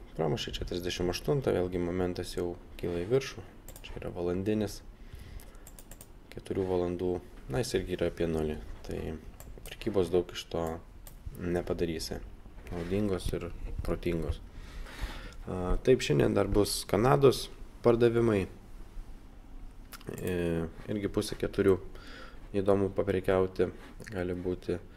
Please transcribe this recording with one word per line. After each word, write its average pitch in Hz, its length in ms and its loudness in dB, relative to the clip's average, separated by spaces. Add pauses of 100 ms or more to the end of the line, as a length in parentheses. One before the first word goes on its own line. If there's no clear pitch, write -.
(160)
pramušė - 400 0
čia 78 100 -4
trisdešimt 87 460 -2
aštuntą, 135 420 0
vėlgi 90 240 0
momentas 90 560 -2
jau 87 220 -2 (240)
kyla 87 240 -2
į 98 60 -8
viršų, - 320 0 (400)
čia - 180 -12
yra 90 100 -8
valandinis, 95 720 0 (1500)
keturių - 360 -2
valandų, 90 440 2 (360)
na, 127 160 -2
jis - 160 -2
irgi 90 160 -2
yra 85 160 0
apie 85 160 -2
nulį, 78 300 0 (260)
tai 82 160 -6 (640)
prekybos 98 480 0
daug 87 240 4
iš - 160 -10
to 85 140 0 (720)
nepadarysi, 85 800 0 (540)
naudingos 90 580 0
ir 85 220 -4 (340)
protingos. 82 540 0 (1080)
A, 90 300 2 (100)
taip, 131 160 8
šiandien 127 320 6
dar 101 160 4
bus 101 380 4
Kanados 127 560 8 (380)
pardavimai, 117 580 6 (1800)
e, 92 160 -4 (580)
irgi 101 220 -2
pusę - 260 -2
keturių, 98 380 4 (760)
įdomu 98 400 4
paprekiauti 92 800 4 (400)
gali 90 240 -2
būti. 90 460 -2 (160)